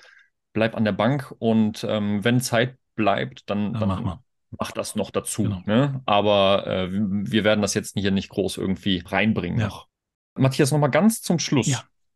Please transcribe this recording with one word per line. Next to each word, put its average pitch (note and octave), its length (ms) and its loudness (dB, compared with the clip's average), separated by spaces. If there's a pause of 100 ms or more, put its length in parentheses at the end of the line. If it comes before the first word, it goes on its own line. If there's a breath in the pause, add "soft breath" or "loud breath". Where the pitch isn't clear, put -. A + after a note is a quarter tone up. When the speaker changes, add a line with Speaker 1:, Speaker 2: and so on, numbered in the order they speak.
(520 loud breath)
Speaker 1:
bleib A2+ 240 0
an A2+ 80 0
der G#2 80 2
Bank A#2+ 460 0
und, A2 500 0
ähm, G#2 340 -2
wenn B2 180 2
Zeit B2 360 0 (180)
bleibt, A2 540 -2
dann, G#2 240 -2
Speaker 2:
Dann A2+ 80 -4
Speaker 1:
dann G2+ 80 0
Speaker 2:
mach F#2 140 -2
mal. F2 180 -6 (380)
Speaker 1:
mach - 140 -8
das - 240 -8
noch G2 140 -4
dazu, - 340 -4
Speaker 2:
Genau. F#2+ 200 -4
Speaker 1:
ne? C3 400 0
Aber, G2+ 640 4
äh, F#2 260 -2
w-, G2+ 400 -2
wir G#2 120 2
werden G#2+ 180 4
das G2 100 0
jetzt - 260 -4
hier G2 120 0
nicht G2 180 0
groß F#2+ 300 -4
irgendwie F#2+ 480 -2
reinbringen F#2+ 540 0
Speaker 2:
Ja. G#2+ 60 0
Speaker 1:
noch." - 220 -10 (460)
Matthias, C3+ 380 2
noch D3+ 60 2
mal C#3+ 100 2
ganz F3 340 2
zum F3 160 0
Schluss. C#3 300 0
Speaker 2:
Ja. B2+ 160 -4 (320)